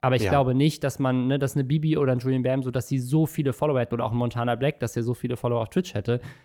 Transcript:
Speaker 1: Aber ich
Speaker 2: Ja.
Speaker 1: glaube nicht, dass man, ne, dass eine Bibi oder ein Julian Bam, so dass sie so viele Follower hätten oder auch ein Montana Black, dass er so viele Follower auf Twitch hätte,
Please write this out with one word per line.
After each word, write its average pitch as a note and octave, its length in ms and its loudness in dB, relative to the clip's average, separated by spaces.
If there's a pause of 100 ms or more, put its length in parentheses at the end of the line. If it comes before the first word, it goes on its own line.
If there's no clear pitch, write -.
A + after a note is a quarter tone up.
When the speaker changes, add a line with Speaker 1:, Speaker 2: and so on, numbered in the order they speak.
Speaker 1:
Aber B2+ 160 2
ich A2+ 60 2
Speaker 2:
Ja. G2+ 60 2
Speaker 1:
glaube C3 240 4
nicht, D3 300 2
dass C3+ 160 -4
man, B2+ 280 2
ne, C#3 120 2
dass C3+ 160 -2
eine C#3+ 80 2
Bibi D#3 340 2
oder C#3 140 2
ein B2+ 80 2
Julian C3 240 0
Bam, C3 180 0
so B2+ 100 -4
dass B2 160 -4
sie C3+ 120 0
so C#3+ 260 2
viele C3+ 280 -2
Follower D3 260 0
hätten A#2 160 -2
oder A#2 100 -2
auch A2+ 60 -2
ein A#2+ 60 0
Montana A#2+ 380 0
Black, C3+ 240 -2
dass - 160 -4
er A#2+ 80 -2
so A#2+ 120 -2
viele B2 220 -4
Follower A#2+ 240 0
auf A2+ 80 -4
Twitch - 260 -2
hätte, A#2+ 260 -2 (240)